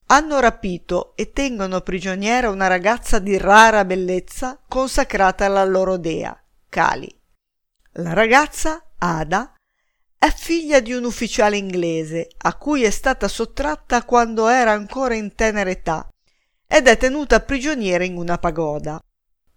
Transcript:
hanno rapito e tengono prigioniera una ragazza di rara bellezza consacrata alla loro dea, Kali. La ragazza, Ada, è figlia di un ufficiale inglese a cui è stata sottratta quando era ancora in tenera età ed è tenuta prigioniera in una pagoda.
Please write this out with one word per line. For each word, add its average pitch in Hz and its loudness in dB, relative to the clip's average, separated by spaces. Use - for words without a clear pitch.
hanno 294 4
rapito 185 -2
e - -6
tengono 196 -4
prigioniera 196 -2
una 190 0
ragazza 190 2
di 196 0
rara 208 6
bellezza 185 -6
consacrata 220 0
alla 196 2
loro 190 0
dea, 165 -6
Kali. - -2
La 170 -6
ragazza, 285 0
Ada, 175 -4
è 311 4
figlia 311 0
di 226 -6
un 247 -6
ufficiale 220 0
inglese 165 -4
a - -4
cui 285 -2
è 220 2
stata 208 -2
sottratta 247 -4
quando 226 2
era 240 4
ancora 226 -2
in 214 -8
tenera 214 0
età 175 -6
ed 208 4
è 226 6
tenuta 262 2
prigioniera 240 -2
in 180 -6
una 170 -4
pagoda. 156 -6